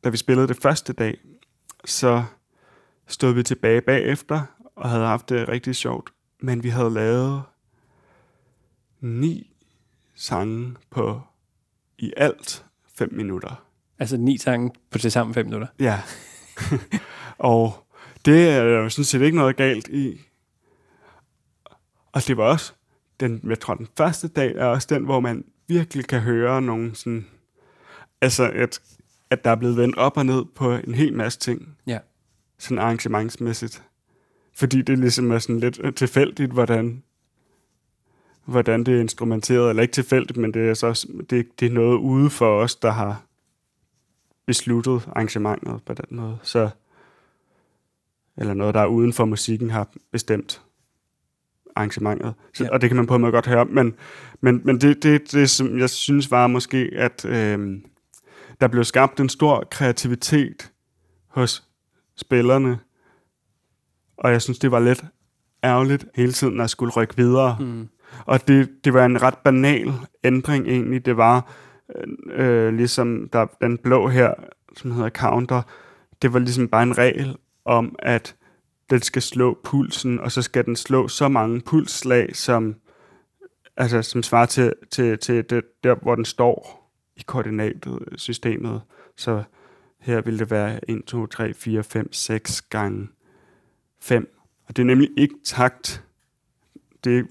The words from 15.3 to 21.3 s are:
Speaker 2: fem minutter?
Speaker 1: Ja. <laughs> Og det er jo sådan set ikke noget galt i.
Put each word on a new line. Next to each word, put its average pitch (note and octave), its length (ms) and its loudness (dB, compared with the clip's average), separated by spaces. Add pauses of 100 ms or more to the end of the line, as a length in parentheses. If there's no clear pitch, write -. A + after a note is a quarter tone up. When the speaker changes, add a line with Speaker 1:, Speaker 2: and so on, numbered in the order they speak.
Speaker 2:
fem A#2 120 -2
minutter? A2 220 -10 (120)
Speaker 1:
Ja. A2 200 0 (720)
<laughs> - 640 -8
Og A2+ 480 0 (400)
det D#3+ 240 8
er C3 140 4
jo A2+ 260 2
sådan C#3 160 -2
set B2+ 160 0
ikke D#3+ 160 4
noget C3+ 180 2
galt C3 320 0
i. C3+ 340 -6 (1900)